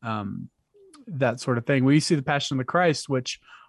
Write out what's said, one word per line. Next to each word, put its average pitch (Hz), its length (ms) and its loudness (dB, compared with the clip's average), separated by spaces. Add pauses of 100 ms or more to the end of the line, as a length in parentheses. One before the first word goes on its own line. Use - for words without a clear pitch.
um, 101 460 -8 (580)
that 127 340 -2
sort 123 180 0
of 117 80 -6
thing. 135 180 2
We 143 160 6
see 170 140 0
The 143 80 2
Passion 143 340 -2
of - 20 -2
the 127 60 -4
Christ, 175 440 0
which 131 320 -4 (280)